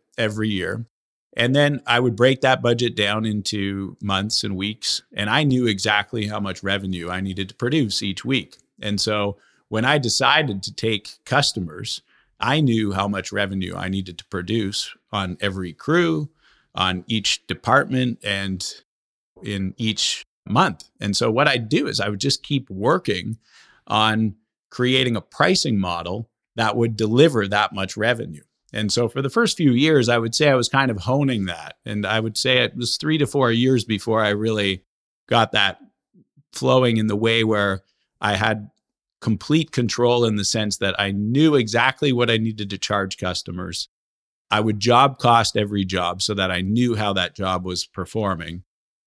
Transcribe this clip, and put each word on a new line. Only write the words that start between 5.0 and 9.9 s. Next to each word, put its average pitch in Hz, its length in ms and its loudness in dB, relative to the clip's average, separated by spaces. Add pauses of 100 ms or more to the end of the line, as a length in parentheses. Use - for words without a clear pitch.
And 104 160 -4
I 143 140 2
knew 127 240 2
exactly 104 600 0
how 104 120 -6
much 98 240 -6
revenue 95 460 -4
I 92 120 -4
needed 95 280 -6
to - 60 -20
produce 120 460 -2
each 95 220 -6
week. 120 340 -4 (240)
And 104 180 -4
so 104 380 -2 (320)
when 110 160 -2
I 147 140 4